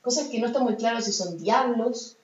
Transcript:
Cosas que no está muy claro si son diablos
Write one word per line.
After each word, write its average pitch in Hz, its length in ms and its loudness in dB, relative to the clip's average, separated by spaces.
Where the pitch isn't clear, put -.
Cosas 254 260 -2
que 226 100 -4
no 240 80 0
está 247 140 0
muy 214 160 2
claro 226 240 0
si 196 120 -2
son 175 260 -4
diablos 240 840 0